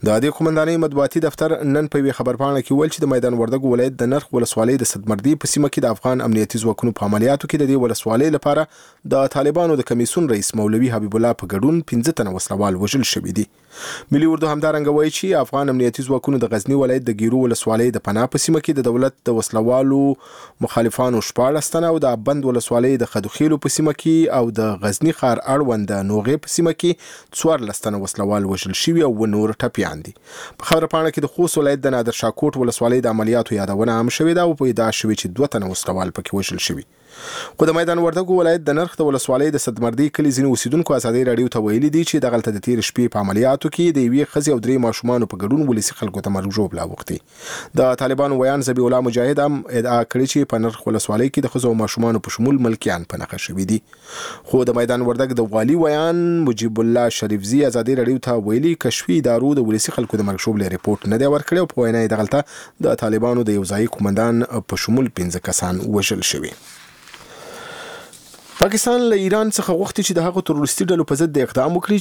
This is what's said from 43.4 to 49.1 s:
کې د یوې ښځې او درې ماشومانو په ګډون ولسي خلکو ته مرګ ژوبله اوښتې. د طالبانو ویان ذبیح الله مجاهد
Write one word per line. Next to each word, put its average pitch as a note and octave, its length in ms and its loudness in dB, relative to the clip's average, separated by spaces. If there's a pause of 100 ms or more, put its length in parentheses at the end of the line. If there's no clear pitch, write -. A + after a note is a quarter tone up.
کې E3+ 220 2
د B2+ 100 4
یوې C#3 240 4
ښځې D3+ 240 0
او A#2+ 100 0
درې B2+ 200 2
ماشومانو A#2 480 0
په F#2 100 -12
ګډون C#3 260 2
ولسي A2 300 0
خلکو G2 280 -6
ته G2+ 100 0
مرګ G2 200 -4
ژوبله E2+ 300 -2
اوښتې. - 300 -8 (640)
د B2+ 220 4
طالبانو C3+ 380 0
ویان C3 280 0
ذبیح B2 200 2
الله B2+ 180 2
مجاهد B2+ 380 0